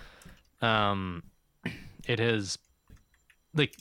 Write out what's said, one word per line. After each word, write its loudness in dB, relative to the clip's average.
um, 2
it 0
has, 0
like, 2